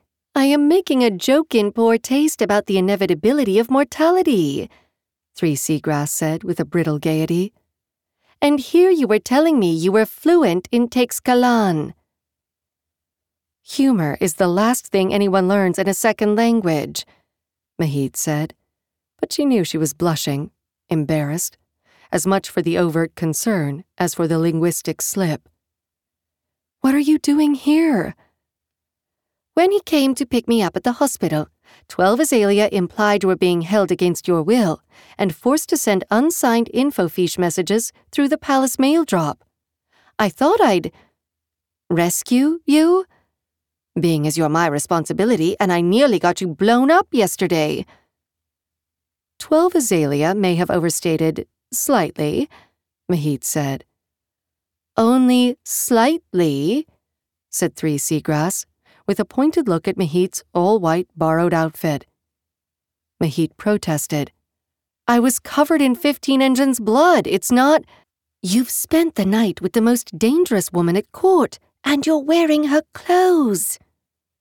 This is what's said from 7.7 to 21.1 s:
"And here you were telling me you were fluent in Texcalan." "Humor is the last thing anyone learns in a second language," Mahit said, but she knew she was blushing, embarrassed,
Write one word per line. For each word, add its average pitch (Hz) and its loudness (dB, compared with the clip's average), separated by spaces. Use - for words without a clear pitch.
"And 285 2
here 359 4
you 311 2
were 214 2
telling 294 2
me 180 2
you 160 0
were 220 4
fluent 269 0
in 240 0
Texcalan." 240 0
"Humor 214 0
is 180 -2
the 185 0
last 214 0
thing 190 -2
anyone 190 0
learns 196 0
in 190 -2
a 190 0
second 214 0
language," 214 -2
Mahit 139 -2
said, 151 -4
but - -6
she 285 0
knew 226 2
she 160 -6
was 156 -2
blushing, 156 -2
embarrassed, 151 -4